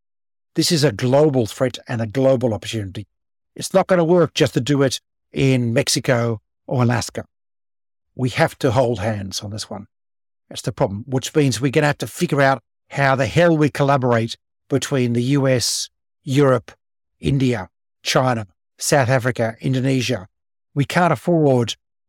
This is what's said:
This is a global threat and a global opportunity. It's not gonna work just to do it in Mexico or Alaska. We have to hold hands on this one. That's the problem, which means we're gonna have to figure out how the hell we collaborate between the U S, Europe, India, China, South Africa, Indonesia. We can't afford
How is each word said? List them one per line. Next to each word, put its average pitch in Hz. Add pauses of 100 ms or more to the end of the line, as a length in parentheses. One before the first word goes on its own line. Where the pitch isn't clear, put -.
(540)
This 165
is 147
a 143
global 131
threat -
and 113
a 113
global 127
opportunity. 101 (480)
It's -
not 190
gonna 175
work 165
just 143
to 147
do 139
it 131 (300)
in 131
Mexico 120 (260)
or 123
Alaska. 117 (880)
We 127
have -
to 139
hold 120
hands 101
on 101
this 110
one. 101 (640)
That's -
the -
problem, 104
which 131
means 131
we're 139
gonna 151
have 143
to 127
figure 147
out 135 (280)
how 135
the 123
hell 165
we 151
collaborate 123 (320)
between 127
the 120 (140)
U 135
S, - (340)
Europe, 131 (480)
India, 127 (320)
China, 123 (300)
South 139
Africa, 120
Indonesia. 127 (460)
We 143
can't 175
afford 139 (340)